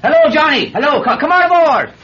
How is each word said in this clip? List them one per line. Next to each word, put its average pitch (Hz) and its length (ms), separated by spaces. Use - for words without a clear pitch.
Hello, 640 280
Johnny. 294 420
Hello, 269 320
co-, 247 140
come 302 140
on 359 120
aboard. 320 500